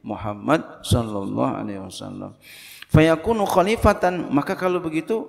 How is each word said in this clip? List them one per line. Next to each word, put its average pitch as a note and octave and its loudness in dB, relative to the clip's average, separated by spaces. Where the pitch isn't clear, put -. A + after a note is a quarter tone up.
Muhammad G#2+ -4
sallallahu A2 0
alaihi G#2 -8
wasallam. G2 -14
Fayakunu E3 4
khalifatan, F#3+ 2
maka C#3+ 2
kalau F3+ 0
begitu D#3+ -2